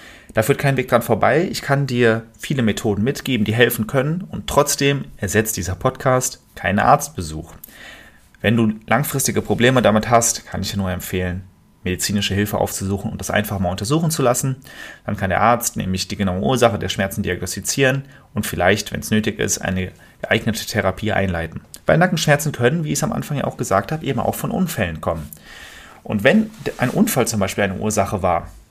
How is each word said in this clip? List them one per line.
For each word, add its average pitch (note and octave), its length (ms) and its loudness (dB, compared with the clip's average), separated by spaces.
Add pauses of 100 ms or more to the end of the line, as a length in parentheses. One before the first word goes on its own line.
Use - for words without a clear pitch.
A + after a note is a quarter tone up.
(340)
Da A2 80 2
führt C#3 180 2
kein C3+ 180 2
Weg B2+ 100 0
dran A#2+ 140 4
vorbei. A#2+ 500 2
Ich - 100 -8
kann C#3 260 0
dir A#2 360 2 (160)
viele C3 240 -2
Methoden G2+ 400 2
mitgeben, B2+ 420 0
die G#2 80 2
helfen A#2+ 320 4
können D3 360 0
und A2 260 -10
trotzdem C#3 580 2 (120)
ersetzt G#2+ 400 0
dieser F#2 180 -4
Podcast B2+ 680 0 (140)
keinen F#2+ 240 0
Arztbesuch. G2 760 0 (840)
Wenn A2+ 180 2
du A2 160 4 (140)
langfristige B2 540 0
Probleme A#2 400 2
damit G#2+ 280 4
hast, - 360 2
kann F#2 160 -8
ich F2+ 100 -6
dir G2+ 60 -4
nur F#2+ 120 -2
empfehlen, F2+ 540 -4 (400)
medizinische G2 500 -2
Hilfe G2+ 240 0
aufzusuchen G2 540 -2
und F#2+ 80 -8
das - 100 -8
einfach G2+ 300 0
mal F2+ 100 0
untersuchen C#3 400 0
zu D#3+ 120 -2
lassen. B2+ 340 2 (500)
Dann G#2 120 -4
kann G2 120 -2
der F#2+ 120 2
Arzt A2+ 360 2
nämlich F#2+ 300 -2
die G2+ 80 -8
genaue F#2+ 260 -2
Ursache A#2 380 4
der F#2+ 100 -4
Schmerzen G2 340 -2
diagnostizieren C3 800 0 (300)
und G#2+ 120 -2
vielleicht, F#2+ 460 2
wenn's - 200 -8
nötig G#2+ 260 0
ist, G2+ 220 -2
eine F#2 320 -4 (300)
geeignete - 440 -2
Therapie G2 460 -2
einleiten. F2+ 500 -2 (240)
Weil D#3+ 120 4
Nackenschmerzen D3+ 560 2
können, D#3+ 320 0
wie D3+ 80 -2
ich's - 100 -2
am - 100 -2
Anfang C3+ 240 -4
ja - 60 -4
auch - 140 -4
gesagt - 340 0
habe, D#3 140 -6
eben C3 140 -2
auch G#2 160 -2
von - 140 -6
Unfällen F#2 500 -2
kommen. D#2+ 300 -4 (720)
Und G2+ 220 -2
wenn G#3 260 4 (160)
d-, A#2+ 120 -4
ein B2+ 120 0
Unfall D3+ 380 2
zum G#2+ 140 -2
Beispiel G2 240 0
eine F#2+ 100 -2
Ursache G#2 480 -2
war, F2 240 0 (240)